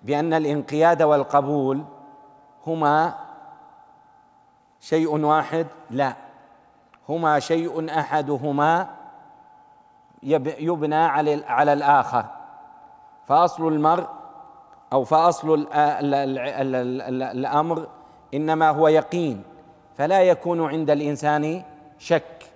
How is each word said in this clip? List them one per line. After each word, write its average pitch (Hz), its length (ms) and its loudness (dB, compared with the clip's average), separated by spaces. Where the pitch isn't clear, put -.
بأن 147 300 -2
الانقياد 151 680 2
والقبول 143 800 0
هما 160 460 2
شيء 156 460 -2
واحد، 156 420 0
لا، 127 240 -2
هما 156 300 0
شيء 160 600 -4
أحدهما 147 880 0
يب-، 143 360 -2
يبنى 151 360 -2
على 151 380 2
ال-، 147 140 -4
على 143 260 4
الآخر، 139 520 2
فأصل 160 420 2
المرء 156 400 2
أو 131 100 2
فأصل 156 500 2
ال-، 151 200 -2
ال-، 147 400 0
ال-، 135 260 -2
ال-، 131 360 -4
ال-، 127 260 -4
ال-، 127 220 -6
الأمر 156 500 -2
إنما 156 360 0
هو 151 180 4
يقين، 156 560 0
فلا 180 260 2
يكون 170 440 2
عند 151 240 -4
الإنسان 151 720 -2
شك - 580 -4